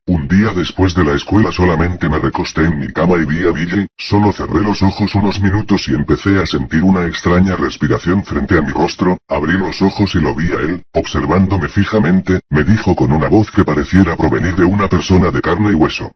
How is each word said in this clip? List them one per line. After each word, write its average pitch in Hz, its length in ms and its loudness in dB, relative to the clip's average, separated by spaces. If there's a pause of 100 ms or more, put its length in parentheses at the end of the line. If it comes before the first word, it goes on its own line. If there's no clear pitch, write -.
Un 82 200 -2
día 101 260 2
después 92 400 -2
de 85 120 2
la 73 80 0
escuela 92 400 0
solamente 87 560 0
me 76 100 0
recosté - 460 -2
en 82 140 0
mi 67 120 -6
cama 87 260 2
y 82 80 0
vi 78 220 -2
a 85 40 2
Billy, 87 360 -2 (100)
solo 101 360 0
cerré 107 280 -4
los 104 220 -2
ojos 98 320 -2
unos 98 240 0
minutos 98 480 0
y - 60 -2
empecé 87 440 0
a 90 80 0
sentir 76 380 -2
una 92 220 2
extraña 90 500 0
respiración 78 720 -2
frente 71 320 -2
a 80 40 2
mi 67 100 -4
rostro, 90 480 -2 (100)
abrí 80 240 -2
los 95 280 -2
ojos 98 340 0
y 87 40 2
lo 73 160 0
vi - 160 -2
a - 80 -2
él, 85 240 -4 (100)
observándome 92 760 0
fijamente, 95 800 0
me 76 160 0
dijo 104 280 2
con 65 200 2
una 76 160 0
voz 104 220 4
que 98 120 2
pareciera 80 540 2
provenir 80 400 0
de 87 80 4
una 98 240 2
persona 90 420 2
de - 80 -2
carne 104 320 0
y 101 40 2
hueso. - 400 0